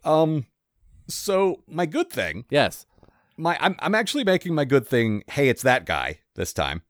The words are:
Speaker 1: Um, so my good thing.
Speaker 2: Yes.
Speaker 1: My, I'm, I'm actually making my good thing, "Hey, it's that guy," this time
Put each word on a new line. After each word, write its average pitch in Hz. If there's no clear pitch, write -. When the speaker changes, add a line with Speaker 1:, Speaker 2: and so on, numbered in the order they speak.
Speaker 1:
Um, 156
so 190
my 170
good 302
thing. 90
Speaker 2:
Yes. 131
Speaker 1:
My, 165
I'm, 185
I'm 185
actually 233
making 185
my 151
good 131
thing, 110
"Hey, 143
it's 120
that 127
guy," 73
this -
time 78